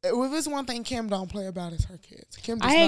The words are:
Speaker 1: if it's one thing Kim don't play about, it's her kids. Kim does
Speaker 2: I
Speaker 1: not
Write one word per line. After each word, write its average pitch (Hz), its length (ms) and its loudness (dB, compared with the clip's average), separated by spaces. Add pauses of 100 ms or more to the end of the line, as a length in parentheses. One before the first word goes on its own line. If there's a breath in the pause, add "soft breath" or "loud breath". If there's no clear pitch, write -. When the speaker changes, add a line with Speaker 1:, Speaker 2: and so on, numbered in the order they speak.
Speaker 1:
if 269 280 2
it's 311 160 -2
one 277 180 -4
thing 233 180 -6
Kim 226 240 -4
don't 190 200 -2
play 196 180 -8
about, 175 260 -8
it's 165 140 0
her - 120 -14
kids. - 380 -20
Kim 226 220 -6
does 240 120 2
Speaker 2:
I 302 60 8
Speaker 1:
not 330 120 10